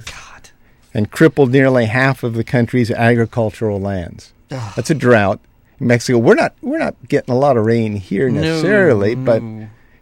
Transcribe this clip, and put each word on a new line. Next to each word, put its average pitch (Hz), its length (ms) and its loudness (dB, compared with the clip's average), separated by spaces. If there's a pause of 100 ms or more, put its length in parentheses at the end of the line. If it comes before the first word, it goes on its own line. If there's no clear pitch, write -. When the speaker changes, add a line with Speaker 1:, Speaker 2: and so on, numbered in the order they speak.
Speaker 1:
God. - 440 -20 (420)
Speaker 2:
and 104 180 -2
crippled 147 400 2
nearly 131 360 2
half 131 360 0
of 117 120 -4
the 113 100 -4
country's 120 460 0
agricultural 113 920 0
lands. 95 520 -8 (180)
Speaker 1:
Ugh. 117 260 -10
Speaker 2:
That's 127 140 -2
a 160 40 0
drought 110 460 2 (400)
in 117 60 -4
Mexico. 120 320 2
We're 139 180 4
not, - 260 -2
we're 294 160 -4
not - 160 -4 (140)
getting 131 260 -2
a 123 40 2
lot 135 180 2
of 107 100 0
rain 113 300 0
here 131 340 -2
Speaker 1:
No, 143 120 0
Speaker 2:
necessarily, 160 720 2
but 120 280 0
Speaker 1:
no. 110 240 -12 (360)